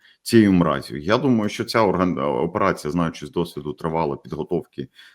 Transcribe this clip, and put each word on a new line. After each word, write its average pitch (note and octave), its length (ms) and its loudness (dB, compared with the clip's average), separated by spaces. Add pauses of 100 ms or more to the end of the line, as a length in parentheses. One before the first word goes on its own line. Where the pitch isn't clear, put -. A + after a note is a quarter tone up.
(220)
цією G#2+ 300 6
мразю. D2+ 440 2
Я E2+ 220 0
думаю, A#2+ 300 2
що A2 160 -6
ця A#2 180 0
орган-, F2 360 2
операція, D#2 720 -2
знаючи E2 360 -2
з C#2 40 -14
досвіду, D2+ 420 -6
тривала D#2+ 440 -4
підготовки D2 720 -8 (260)